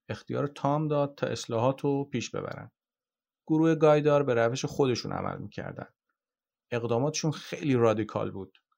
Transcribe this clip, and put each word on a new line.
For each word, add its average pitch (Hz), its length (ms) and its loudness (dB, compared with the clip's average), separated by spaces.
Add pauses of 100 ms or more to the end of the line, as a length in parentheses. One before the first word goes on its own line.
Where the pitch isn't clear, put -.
اختیار 123 380 -6
تام 147 400 -2
داد 143 280 0
تا - 120 -4
اصلاحات 120 540 -2
رو 143 240 -2
پیش 117 240 -6
ببرن. - 420 -8 (760)
گروه 160 280 4
گایدار 151 480 6
به 131 100 2
روش 117 320 2
خودشون 127 460 0
عمل 92 260 -4
می‌کردن. - 500 -12 (840)
اقداماتشون 123 600 0
خیلی 165 440 -2
رادیکال 110 560 2
بود. 95 260 -12 (200)